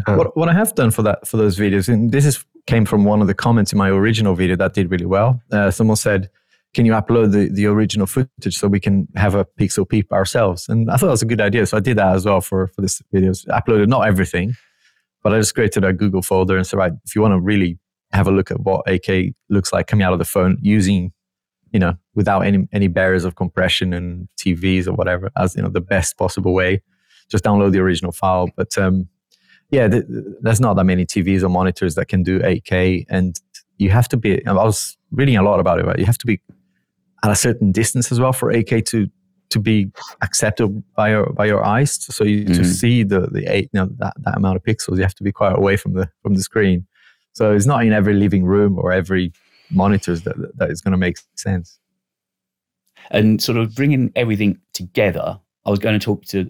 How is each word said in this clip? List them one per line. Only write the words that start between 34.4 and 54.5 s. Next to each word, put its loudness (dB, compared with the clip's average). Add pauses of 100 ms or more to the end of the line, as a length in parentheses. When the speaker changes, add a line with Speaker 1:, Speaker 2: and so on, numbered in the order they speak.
Speaker 2:
I -2
was 0 (140)
reading 2
a 4
lot 4
about 2
it, -2
right? -2
You -2
have 2
to -12
be -2 (840)
at 0
a 2
certain 0
distance -2
as 0
well 2
for -4
eight 0
K 0
to, -2 (400)
to 0
be 0 (320)
acceptable -2 (140)
by 2
your, 2
by 0
your 2
eyes. 0 (100)
So -4
you, 0
to 2
Speaker 3:
Mm-hmm. 2
Speaker 2:
see 2
the, 0
the -4 (100)
eight, -2
you 0
know, -2
that, -8 (100)
that -2
amount 0
of -6
pixels, -4
you 0
have 0
to -18
be -2
quite 0
away 2
from -4
the, -2 (140)
from -2
the 0
screen. 0 (480)
So 2
it's 2
not 2
in 4
every 2
living 2
room 2
or -2
every -2 (380)
monitors 0
that, -8 (200)
that -2
is -10
gonna 0
make -2 (160)
sense. -8 (1300)
Speaker 3:
And 2
sort 0
of -2
bringing 0
everything 0 (140)